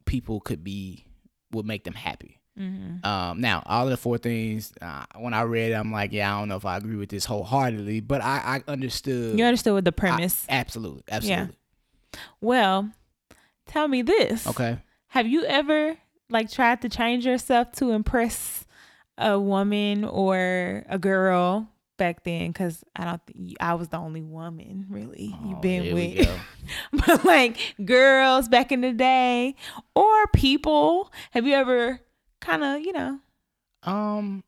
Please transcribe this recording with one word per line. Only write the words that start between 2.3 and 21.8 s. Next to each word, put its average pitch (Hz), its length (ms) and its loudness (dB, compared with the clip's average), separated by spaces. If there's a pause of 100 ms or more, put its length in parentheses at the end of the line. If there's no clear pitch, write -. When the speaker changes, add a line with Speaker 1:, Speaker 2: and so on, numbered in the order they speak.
Speaker 2:
Mm-hmm. 185 460 -10
Speaker 1:
Um, 90 340 -4
now, 110 240 0
all 120 220 0
the 131 100 -2
four 120 220 -2
things, 110 640 -6
uh, 73 240 -14 (100)
when 117 160 -10
I 110 100 0
read 113 300 0
it, - 40 0
I'm 107 140 -4
like, 104 220 -4
"Yeah, 104 240 -2
I - 20 -4
don't 104 120 -4
know 95 60 -4
if 95 100 -8
I 90 100 -2
agree 107 200 -6
with 101 120 -6
this 101 160 -6
wholeheartedly," 110 760 -2
but 123 220 -2
I, 135 440 -2
I - 40 -10
understood. 131 680 -4
Speaker 2:
You 233 80 4
understood 240 280 4
with 196 120 2
the 175 40 2
Speaker 1:
I - 80 -4
Speaker 2:
premise. 180 520 0
Speaker 1:
absolutely, 107 580 -4
Speaker 2:
Yeah. - 80 -8
Speaker 1:
absolutely. 185 400 -4 (840)
Speaker 2:
Well, 208 500 4 (760)
tell 302 220 0
me 262 140 2
this. 262 440 2
Speaker 1:
Okay. 120 320 -2 (300)
Speaker 2:
Have 240 180 0
you 302 180 2
ever, 302 520 0 (320)
like, 226 220 -2
tried 240 320 2
to 240 60 -4
change 240 380 -2
yourself 247 460 2
to 254 180 -2
impress 226 720 -2 (520)
a 202 240 2
woman 208 640 0
or 185 840 0
a 196 100 -4
girl 185 720 2 (280)